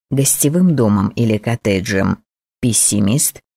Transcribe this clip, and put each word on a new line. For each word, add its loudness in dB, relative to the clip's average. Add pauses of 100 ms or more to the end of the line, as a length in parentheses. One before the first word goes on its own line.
(100)
гостевым 2
домом 2
или 0
коттеджем, -2 (420)
пессимист — -2 (160)